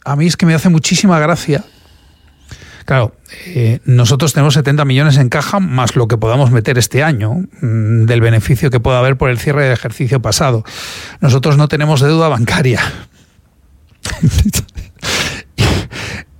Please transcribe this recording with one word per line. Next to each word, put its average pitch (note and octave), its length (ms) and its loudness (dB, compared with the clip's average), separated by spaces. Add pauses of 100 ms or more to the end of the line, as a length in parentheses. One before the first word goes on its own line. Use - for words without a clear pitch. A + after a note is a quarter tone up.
a C#3 120 -4
mí D#3 100 2
es E3 100 0
que F#3 100 0
me D#3+ 80 4
hace D#3+ 140 0
muchísima E3+ 520 2
gracia. D3+ 440 -2 (1200)
Claro, C3 320 0 (300)
eh, A#2+ 400 0
nosotros B2+ 480 2
tenemos D3 180 2
setenta C#3+ 320 2
millones C3+ 320 2
en C3 140 2
caja, D#3+ 280 -2
más B2+ 380 -2
lo A#2+ 100 2
que A2+ 120 0
podamos A#2+ 320 2
meter A#2+ 260 0
este B2 260 0
año, D3 440 -2 (160)
mm, A2+ 420 0
del A#2 160 2
beneficio A#2 500 2
que B2 80 2
pueda B2+ 200 0
haber C3 180 2
por C3 140 0
el A#2+ 80 -2
cierre C#3+ 260 -2
de C3 80 2
ejercicio A#2+ 480 -4
pasado. A2+ 440 -2 (560)
Nosotros C3+ 360 2
no D3 120 4
tenemos D3+ 320 0
deuda D#3+ 280 2
bancaria. B2 520 0 (1200)
<laughs> - 600 -2 (1800)